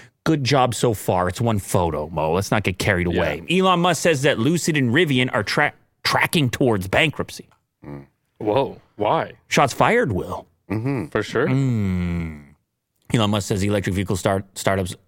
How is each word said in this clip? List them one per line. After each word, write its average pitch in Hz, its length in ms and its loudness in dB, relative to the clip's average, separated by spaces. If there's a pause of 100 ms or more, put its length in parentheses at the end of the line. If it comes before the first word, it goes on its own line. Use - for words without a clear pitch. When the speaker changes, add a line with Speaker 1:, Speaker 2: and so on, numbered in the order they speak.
(240)
Speaker 1:
Good 156 200 0
job 127 320 2
so 123 180 2
far. 92 340 0
It's 92 140 -4
one 117 180 0
photo, 78 500 -2
Mo. 78 240 -2
Let's 98 180 -2
not 107 120 0
get 92 160 -2
carried 87 320 0
Speaker 2:
Yeah. 85 60 0
Speaker 1:
away. 80 320 -2
Elon 185 320 2
Musk 170 200 0
says 160 200 2
that 135 180 2
Lucid 156 380 0
and 127 140 2
Rivian 131 420 2
are 113 100 0
tra-, 143 300 0 (300)
tracking - 460 0
towards 107 380 0
bankruptcy. - 600 -2 (380)
Speaker 3:
Mm. 143 200 -14 (320)
Speaker 2:
Whoa. 107 420 0 (160)
Why? 113 380 0 (140)
Speaker 1:
Shots 143 260 2
fired, 208 380 2
Will. - 340 -6 (240)
Speaker 3:
Mm-hmm. 113 380 -4
Speaker 2:
For 113 140 -2
sure. - 260 -2
Speaker 1:
Mm. 90 920 0 (720)
Elon 107 160 4
Musk 104 200 -2
says 104 140 0
electric 101 320 0
vehicle 98 200 -2
start-, 95 300 0 (120)
startups 95 380 -2 (120)